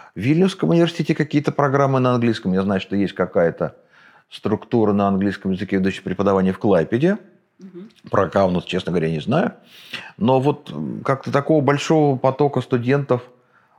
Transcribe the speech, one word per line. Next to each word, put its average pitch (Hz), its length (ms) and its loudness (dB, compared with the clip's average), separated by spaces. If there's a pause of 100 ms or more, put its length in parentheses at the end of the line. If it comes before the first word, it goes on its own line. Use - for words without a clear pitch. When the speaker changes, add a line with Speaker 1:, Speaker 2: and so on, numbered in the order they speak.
(140)
Speaker 1:
в - 60 -10
Вильнюсском 160 500 0
университете 165 460 2
какие-то 147 340 -2
программы 139 480 2
на 127 160 2
английском. 120 380 0
Я 95 100 2
знаю, 95 180 0
что - 140 -6
есть 98 200 -2
какая-то 87 600 -2 (560)
структура 107 640 0
на 101 160 2
английском 98 440 -2
языке, 98 260 -4
ведущая 95 240 -2
преподавание 95 500 0
в 92 80 -10
Клайпеде. 117 580 2 (400)
Speaker 2:
Мгм. 185 300 -20 (220)
Speaker 1:
Про 95 180 2
Каунас, 90 360 0
честно - 280 -6
говоря, 82 180 0
не 80 100 -4
знаю. 156 320 0 (680)
Но 127 220 2
вот, 143 300 -2
м, 78 340 -10
как-то 135 280 -4
такого 143 300 2
большого 143 540 2
потока 135 440 0
студентов, 127 600 -2 (560)